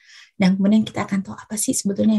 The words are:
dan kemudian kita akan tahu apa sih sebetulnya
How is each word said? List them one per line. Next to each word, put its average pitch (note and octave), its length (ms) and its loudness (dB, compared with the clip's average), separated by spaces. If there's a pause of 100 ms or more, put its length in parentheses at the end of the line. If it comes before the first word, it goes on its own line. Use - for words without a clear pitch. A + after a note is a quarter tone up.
(400)
dan F#3+ 160 4
kemudian G#3 320 2
kita G#3 160 -6
akan G3 240 -4
tahu G#3+ 80 -12
apa - 240 -10
sih - 160 -2
sebetulnya G#3 440 0